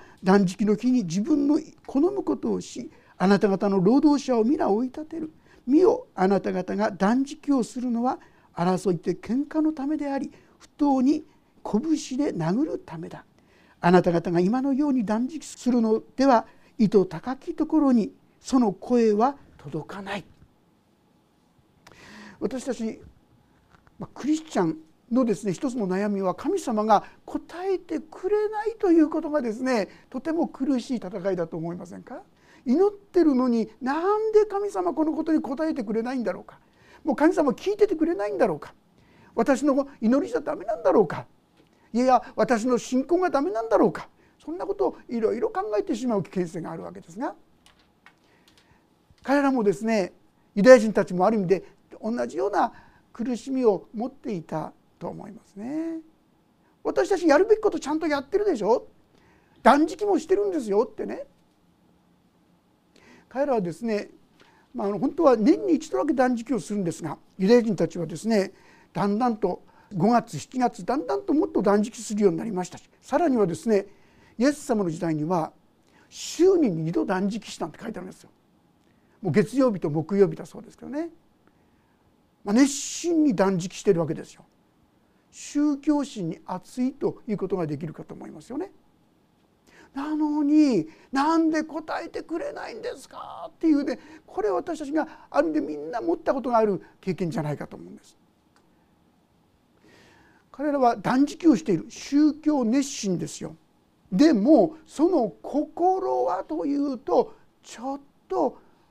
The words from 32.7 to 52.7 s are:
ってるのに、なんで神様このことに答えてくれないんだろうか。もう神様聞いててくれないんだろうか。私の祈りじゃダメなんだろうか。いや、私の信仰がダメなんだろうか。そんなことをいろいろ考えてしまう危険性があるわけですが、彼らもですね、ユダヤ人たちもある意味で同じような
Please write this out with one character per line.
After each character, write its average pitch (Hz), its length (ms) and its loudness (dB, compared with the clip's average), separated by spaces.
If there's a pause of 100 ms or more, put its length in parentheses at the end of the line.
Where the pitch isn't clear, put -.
っ 415 40 2
て - 320 0
る 294 120 4
の 254 120 2
に、 226 220 0 (100)
な 330 380 0
ん 440 140 -2
で 427 160 6
神 403 240 -4
様 359 240 -2
こ 311 100 0
の 311 80 -2
こ 302 100 -4
と 320 80 -2
に 311 120 2
答 294 260 -4
え 311 60 -4
て 262 80 -6
く 208 100 -4
れ 226 80 0
な 254 140 -6
い 254 40 -4
ん 233 40 -4
だ 196 80 -2
ろ 180 100 -8
う - 20 -18
か。 - 160 -20 (440)
も 302 100 0
う - 20 0
神 320 200 4
様 302 160 2
聞 - 220 -4
い 415 40 -6
て 415 80 6
て 392 100 -2
く 311 120 0
れ 349 80 -2
な - 120 -4
い - 40 -4
ん 392 80 -6
だ 247 80 4
ろ 165 80 0
う 143 40 -10
か。 - 140 -18 (640)
私 240 280 0
の 277 240 2 (140)
祈 262 240 4
り - 60 -10
じ 480 40 -6
ゃ 466 60 0
ダ - 140 -6
メ - 100 -12
な 679 100 -2
ん - 60 -12
だ 554 100 4
ろ 220 100 6
う 190 60 4
か。 - 200 -10 (680)
い 220 60 0
や、 254 360 2
私 220 300 0
の 247 120 2
信 254 280 -2
仰 349 140 2
が 359 100 2
ダ 277 100 0
メ 320 120 -2
な - 100 -4
ん - 80 -8
だ - 80 4
ろ 254 100 6
う 160 60 2
か。 - 160 -14 (340)
そ 294 80 -12
ん 339 60 -8
な 381 80 -8
こ 392 80 -6
と 381 140 0
を - 100 -4 (100)
い 233 140 -6
ろ 208 120 0
い 226 60 -6
ろ 480 100 -2
考 381 120 -6 (180)
え - 40 -2
て 285 120 -4
し 247 120 -6
ま 226 100 0
う 180 60 -2
危 - 60 -12
険 180 180 -4
性 170 120 -12
が 165 120 -10
あ 165 40 -10
る 170 60 -12
わ 175 100 -12
け 190 80 -18
で - 100 -20
す 165 80 -18
が、 311 180 -8 (1900)
彼 285 180 2
ら 277 100 2
も 254 120 0
で 202 80 4
す 220 140 -4
ね、 220 260 0 (440)
ユ 202 80 2
ダ 254 80 12
ヤ 254 80 12
人 214 120 0
た 196 140 0
ち - 80 -8
も 180 120 0
あ 214 40 4
る 226 80 0
意 202 40 0
味 180 60 -2
で 180 160 0 (380)
同 240 260 -4
じ - 80 -12
よ 254 120 -2
う 403 40 -4
な 277 220 0 (400)